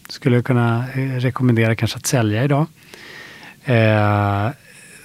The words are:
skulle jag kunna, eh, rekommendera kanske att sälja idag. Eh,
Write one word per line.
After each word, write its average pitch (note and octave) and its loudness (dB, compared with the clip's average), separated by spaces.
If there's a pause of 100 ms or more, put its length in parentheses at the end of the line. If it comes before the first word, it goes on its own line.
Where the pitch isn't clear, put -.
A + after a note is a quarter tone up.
skulle - 0
jag B2 0
kunna, A#2+ 0
eh, C3 -4
rekommendera B2 0
kanske - -4
att - -14
sälja A2+ 0
idag. C#3+ 0 (960)
Eh, G#2 2 (540)